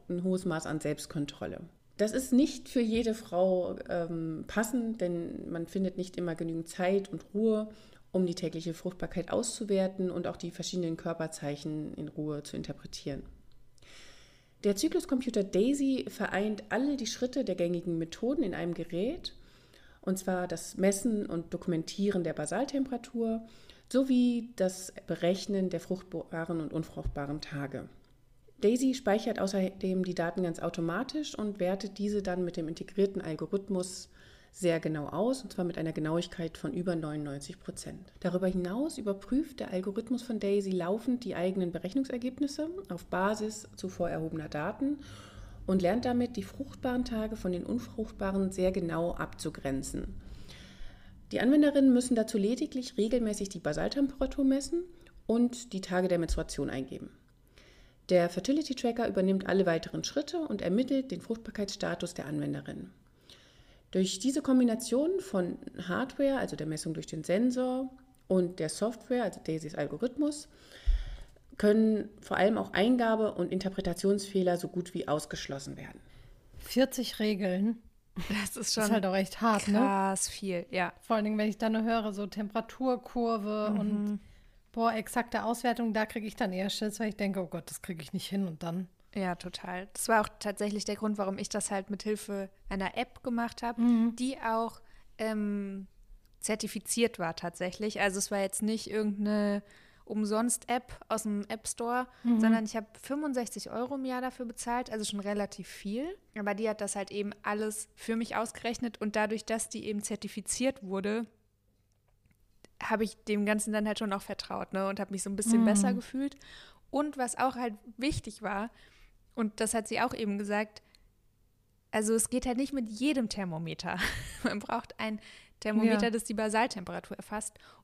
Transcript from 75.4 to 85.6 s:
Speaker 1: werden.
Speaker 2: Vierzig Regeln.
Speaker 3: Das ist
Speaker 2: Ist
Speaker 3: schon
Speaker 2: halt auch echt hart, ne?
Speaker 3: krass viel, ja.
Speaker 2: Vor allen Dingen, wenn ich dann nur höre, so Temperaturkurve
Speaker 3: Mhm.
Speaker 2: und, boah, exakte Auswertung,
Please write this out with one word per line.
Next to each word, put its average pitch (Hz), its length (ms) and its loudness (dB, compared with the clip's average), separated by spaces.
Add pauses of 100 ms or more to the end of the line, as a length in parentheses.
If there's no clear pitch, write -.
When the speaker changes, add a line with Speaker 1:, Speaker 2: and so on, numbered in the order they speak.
Speaker 1:
werden. - 240 -14 (580)
Speaker 2:
Vierzig 262 600 2
Regeln. 208 640 2 (460)
Speaker 3:
Das 202 280 -2
ist 233 120 -4
Speaker 2:
Ist - 60 2
Speaker 3:
schon 214 160 4
Speaker 2:
halt 214 140 6
auch 185 100 2
echt 190 280 0
hart, 214 260 4
ne? 208 100 6
Speaker 3:
krass 196 500 4
viel, 180 420 -4
ja. 180 320 0
Speaker 2:
Vor 226 140 2
allen 214 100 2
Dingen, 214 100 2
wenn 214 140 2
ich 202 80 -4
dann 220 140 2
nur 220 100 2
höre, 220 320 2
so 202 120 -4
Temperaturkurve 220 1500 0
Speaker 3:
Mhm. 208 60 2
Speaker 2:
und, 208 420 0 (520)
boah, 226 220 2
exakte 220 500 -2
Auswertung, 233 480 0